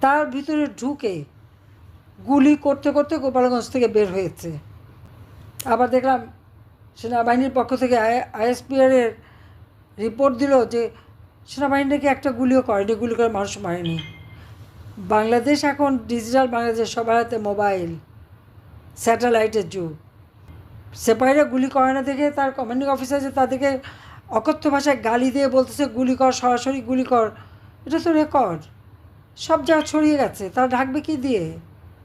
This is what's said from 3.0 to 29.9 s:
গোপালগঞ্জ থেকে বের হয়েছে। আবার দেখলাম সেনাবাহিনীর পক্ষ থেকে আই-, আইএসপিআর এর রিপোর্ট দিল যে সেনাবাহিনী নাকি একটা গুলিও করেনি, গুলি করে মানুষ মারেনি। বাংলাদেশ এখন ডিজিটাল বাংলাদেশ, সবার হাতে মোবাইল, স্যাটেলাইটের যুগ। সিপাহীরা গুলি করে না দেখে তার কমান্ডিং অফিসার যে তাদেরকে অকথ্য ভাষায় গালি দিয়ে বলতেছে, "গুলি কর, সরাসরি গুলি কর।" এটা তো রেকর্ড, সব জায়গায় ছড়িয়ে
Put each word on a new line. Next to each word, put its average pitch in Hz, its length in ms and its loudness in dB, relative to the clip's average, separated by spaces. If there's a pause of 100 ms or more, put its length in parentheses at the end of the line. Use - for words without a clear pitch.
গোপালগঞ্জ 247 520 0
থেকে 240 180 0
বের 208 240 2
হয়েছে। 170 460 -6 (1080)
আবার 233 260 2
দেখলাম 254 360 0 (720)
সেনাবাহিনীর 240 580 0
পক্ষ 254 200 0
থেকে 247 240 2
আই-, 226 240 2 (100)
আইএসপিআর 247 580 2
এর 240 240 4 (840)
রিপোর্ট 233 380 0
দিল 269 280 4
যে 233 260 -4 (560)
সেনাবাহিনী 277 440 -2
নাকি 285 160 0
একটা 269 260 0
গুলিও 254 300 2
করেনি, 214 320 0
গুলি 226 200 -4
করে 233 140 2
মানুষ 202 300 -4
মারেনি। 175 400 -4 (1000)
বাংলাদেশ 226 640 0
এখন 285 340 0
ডিজিটাল 240 500 0
বাংলাদেশ, 233 460 -2
সবার 226 220 0
হাতে 233 220 0
মোবাইল, 202 560 -2 (1040)
স্যাটেলাইটের 220 720 0
যুগ। 165 260 -8 (1000)
সিপাহীরা 262 500 2
গুলি 254 220 -2
করে 262 260 2
না 269 100 -2
দেখে 277 280 -2
তার 277 220 -2
কমান্ডিং 262 360 -4
অফিসার 269 320 -2
যে 269 100 -6
তাদেরকে 262 480 0 (500)
অকথ্য 302 420 -2
ভাষায় 285 340 0
গালি 240 260 2
দিয়ে 277 180 0
বলতেছে, 262 360 0
"গুলি 247 320 0
কর, 262 160 4
সরাসরি 247 480 -2
গুলি 254 240 -2
কর।" 226 260 2 (560)
এটা 302 180 -2
তো 339 80 2
রেকর্ড, 269 500 0 (720)
সব - 280 -2
জায়গায় 311 220 2
ছড়িয়ে 302 300 2